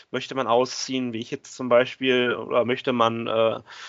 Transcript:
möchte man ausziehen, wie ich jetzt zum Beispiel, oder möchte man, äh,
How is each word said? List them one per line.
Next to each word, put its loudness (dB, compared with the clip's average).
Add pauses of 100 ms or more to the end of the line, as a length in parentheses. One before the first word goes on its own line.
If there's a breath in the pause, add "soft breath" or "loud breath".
(100 loud breath)
möchte -6
man -2
ausziehen, 0
wie -6
ich -12
jetzt -12
zum -6
Beispiel, 2
oder 0
möchte -2
man, 2
äh, 0 (280 loud breath)